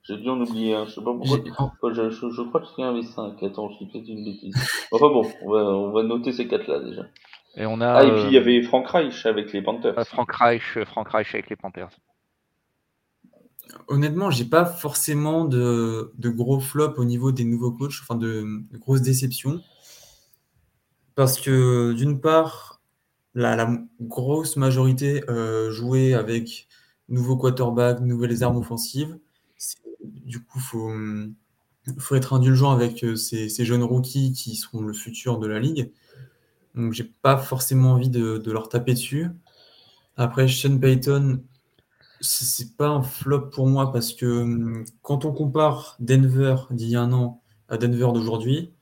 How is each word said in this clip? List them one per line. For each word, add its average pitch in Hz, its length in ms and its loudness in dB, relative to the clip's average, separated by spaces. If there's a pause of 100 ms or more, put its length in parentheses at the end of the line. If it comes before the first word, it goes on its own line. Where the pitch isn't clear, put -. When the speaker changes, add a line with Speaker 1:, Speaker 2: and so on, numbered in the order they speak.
Speaker 1:
J'ai 101 160 -10
dû 110 100 -8
en 127 140 -2
oublier 113 320 -2
un, 107 120 -2
je 107 100 -16
sais 107 80 -12
pas 120 100 -2
pourquoi. 135 240 0
Speaker 2:
J'ai, - 220 -8
oh. 135 100 0 (100)
Speaker 1:
Enfin, 117 140 -2
je, 113 160 -2
je, 117 220 -8
je 117 100 -8
crois 120 200 -2
qu'il - 220 -10
y 127 40 -2
en 123 40 -2
avait 120 120 -4
cinq. 107 400 -10
Attends, 101 260 -6
je - 80 -16
dis 95 140 -16
peut-être - 160 -14
une 107 180 -12
bêtise. 98 300 -12 (360)
Enfin 147 180 6
bon, 113 180 4 (160)
on 101 80 -4
va, 107 140 4
on 101 260 0
va 110 100 2
noter 117 300 -2
ces 120 160 -4
quatre-là 101 320 -2
déjà. 62 240 -10 (540)
Speaker 3:
Et 107 100 -4
on 110 120 -4
a, 120 100 2
Speaker 1:
Ah, 127 160 10
et 113 60 8
puis 107 120 4
il 135 80 2
y 131 60 10
Speaker 3:
euh, 120 40 10
Speaker 1:
avait 120 220 6
Frank 127 240 0
Reich 143 400 0
avec 107 260 -2
les 101 80 -4
Panthers. 113 380 -2
Speaker 3:
euh, 113 40 -2
Frank - 280 -4
Reich, 120 460 2
euh, 107 80 -4
Frank - 240 -8
Reich 110 260 -2
avec 101 140 -8
les 104 80 -8
Panthers. 90 340 -14 (2000)
Speaker 2:
Honnêtement, 151 440 0
j'ai 120 140 0
pas 160 200 4
forcément 156 800 -2
de, 117 720 0
de 120 120 -2
gros 120 300 0
flops 147 380 -2
au 123 80 0
niveau 120 260 0
des 123 120 0
nouveaux 117 280 0
coachs, 135 300 -8
enfin 117 140 -6
de, 107 560 -6
de - 80 -18
grosses 131 220 2
déceptions. 131 600 -2 (1500)
Parce 131 240 2
que, 123 540 4
d'une 139 280 0
part, 160 580 2 (540)
la, 120 220 2
la 117 120 2 (320)
grosse 135 560 -4
majorité, 135 760 2
euh, 110 420 -2
jouait 127 420 2
avec 117 540 -4 (420)
nouveau 127 260 0
quarterback, 123 680 0
nouvelles 120 420 -2
armes 123 140 2
offensives. 135 600 -6 (400)
C'est, - 220 -12 (200)
du 120 440 -16
coup, - 160 -12
faut, 113 300 -8
hum, 107 440 -8 (640)
faut 139 160 -4
être 131 200 0
indulgent 131 380 6
avec, 120 320 2
euh, 113 120 0
ces, 110 340 -4
ces 120 160 -2
jeunes 120 160 2
rookies 127 520 0
qui 113 220 -8
seront - 260 -10
le 107 120 -6
futur 113 460 -6
de 110 80 -4
la 107 120 -4
ligue. 143 320 -2 (840)
Donc, 117 180 -2
j'ai 113 180 -10 (120)
pas 135 140 4
forcément 131 560 2
envie 123 180 2
de, 113 260 0
de 110 140 -6
leur 110 180 -6
taper 120 240 0
dessus. 147 340 -4 (880)
Après, 123 300 2
Sean 135 300 2
Payton, 135 640 4 (800)
c'est, - 240 -2
c'est - 320 -6
pas 147 120 2
un 143 120 2
flop 135 480 -2
pour 131 160 0
moi 135 260 4
parce 117 220 -2
que, 120 300 0
hum, 117 420 -4 (160)
quand 143 240 -2
on 147 80 -2
compare 147 640 0
Denver 131 580 4 (120)
d'il 113 200 -4
y 120 60 2
a 120 60 2
un 120 100 2
an 123 300 0 (280)
à 120 80 -4
Denver 120 360 2
d'aujourd'hui 117 580 -2 (100)